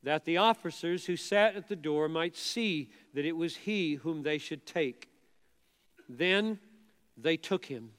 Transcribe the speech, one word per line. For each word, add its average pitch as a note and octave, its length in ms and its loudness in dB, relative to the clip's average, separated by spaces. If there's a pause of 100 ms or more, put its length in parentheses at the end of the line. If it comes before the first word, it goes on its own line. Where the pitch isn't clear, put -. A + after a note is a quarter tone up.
that D3 200 0
the E3 120 2
officers F3+ 680 2
who F3+ 100 0
sat G3+ 400 4
at F#3+ 120 -10
the G#3 80 -4
door D3+ 320 0
might D#3+ 280 -2
see F#3+ 540 -2 (240)
that C#3+ 100 -2
it E3 120 -2
was E3 200 -2
he F#3 380 -2
whom D#3 280 -6
they D3+ 160 -2
should C#3+ 260 -10
take. C#3+ 440 -4 (1000)
Then F#3+ 520 2 (560)
they D#3 200 2
took F3+ 280 -2
him A#2 340 -10